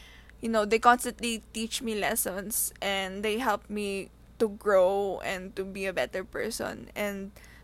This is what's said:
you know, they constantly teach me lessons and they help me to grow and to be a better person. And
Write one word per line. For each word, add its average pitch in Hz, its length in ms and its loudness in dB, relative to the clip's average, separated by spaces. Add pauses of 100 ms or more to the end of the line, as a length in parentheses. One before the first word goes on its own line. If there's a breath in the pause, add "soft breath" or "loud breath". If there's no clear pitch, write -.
(440 loud breath)
you 226 80 -2
know, 214 160 4
they 226 160 2
constantly 240 580 4 (140)
teach 226 260 -4
me 226 140 -4
lessons 196 880 -2
and 196 400 -4
they 214 160 0
help 233 320 0
me 202 400 -4 (260)
to 220 140 2
grow 196 720 4
and 185 320 -6
to 190 80 -6
be 190 240 -6
a 190 80 -4
better 170 320 -2
person. - 640 -6
And 202 380 -6 (340 loud breath)